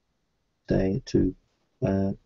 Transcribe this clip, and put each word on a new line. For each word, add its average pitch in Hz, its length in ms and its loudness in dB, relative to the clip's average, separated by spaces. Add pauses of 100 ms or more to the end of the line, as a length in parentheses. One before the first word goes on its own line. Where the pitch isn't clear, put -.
(680)
day 98 380 0
to, 92 300 0 (480)
uh, 98 300 0 (140)